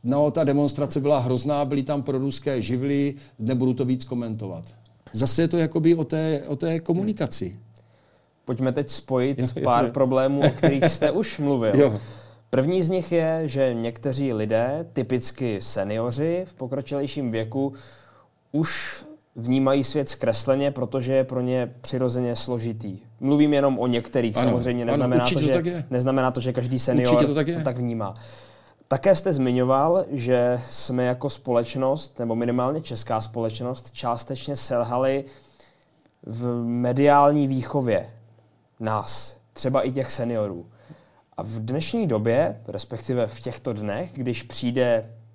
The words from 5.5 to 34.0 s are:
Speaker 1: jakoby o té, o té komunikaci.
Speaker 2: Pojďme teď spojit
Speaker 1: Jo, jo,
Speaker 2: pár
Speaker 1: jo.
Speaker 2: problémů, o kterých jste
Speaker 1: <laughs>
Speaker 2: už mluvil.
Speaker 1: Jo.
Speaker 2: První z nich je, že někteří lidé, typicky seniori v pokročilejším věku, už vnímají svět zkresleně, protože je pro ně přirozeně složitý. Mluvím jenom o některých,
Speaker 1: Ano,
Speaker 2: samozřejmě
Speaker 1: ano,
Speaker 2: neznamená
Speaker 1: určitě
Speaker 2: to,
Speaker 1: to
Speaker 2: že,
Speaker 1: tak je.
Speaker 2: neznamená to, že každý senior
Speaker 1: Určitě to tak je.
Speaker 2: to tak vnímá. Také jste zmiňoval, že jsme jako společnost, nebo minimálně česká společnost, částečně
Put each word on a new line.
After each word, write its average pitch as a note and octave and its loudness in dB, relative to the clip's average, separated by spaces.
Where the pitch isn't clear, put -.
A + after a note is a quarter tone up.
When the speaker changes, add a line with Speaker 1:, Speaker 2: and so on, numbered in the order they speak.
Speaker 1:
jakoby E3 4
o D#3+ 0
té, D#3 -2
o C#3+ -4
té E3 -2
komunikaci. E3+ -2
Speaker 2:
Pojďme B2+ 0
teď C#3+ -2
spojit C3 0
Speaker 1:
Jo, B2+ 0
jo, C#3 -4
Speaker 2:
pár B2 4
Speaker 1:
jo. A#2 0
Speaker 2:
problémů, C3+ 2
o C#3 8
kterých C#3 2
jste D#3 2
Speaker 1:
<laughs> E3 0
Speaker 2:
už - -4
mluvil. C3 2
Speaker 1:
Jo. B2 6
Speaker 2:
První D#3+ 2
z E3 0
nich F3+ -2
je, D#3+ 2
že C3+ 2
někteří B2 -2
lidé, A2+ 0
typicky B2 -2
seniori A#2+ -2
v F3+ -18
pokročilejším C3+ -4
věku, A2+ -2
už - -2
vnímají C3 2
svět C#3+ -2
zkresleně, C#3 0
protože B2+ -2
je C3+ 4
pro B2+ -4
ně B2 -2
přirozeně B2 0
složitý. A2+ -4
Mluvím D3 4
jenom C#3 4
o B2 0
některých, A#2 0
Speaker 1:
Ano, B2 4
Speaker 2:
samozřejmě B2 0
Speaker 1:
ano, A#2 0
Speaker 2:
neznamená B2 2
Speaker 1:
určitě B2 2
Speaker 2:
to, D3+ 2
Speaker 1:
to - -
Speaker 2:
že, - 4
Speaker 1:
tak D#3+ 2
je. F3 -4
Speaker 2:
neznamená C3 2
to, C3 -4
že B2 -2
každý B2 -2
senior B2 2
Speaker 1:
Určitě A#2+ 2
to C#3+ -2
tak D3 0
je. E3+ -4
Speaker 2:
to D#3 -6
tak B2 -2
vnímá. A2+ -4
Také F#3 4
jste F3+ 0
zmiňoval, C3+ 2
že B2 2
jsme B2+ -2
jako B2 -2
společnost, C3 -2
nebo A#2 -2
minimálně B2 0
česká A2+ -4
společnost, A#2 -6
částečně B2+ -6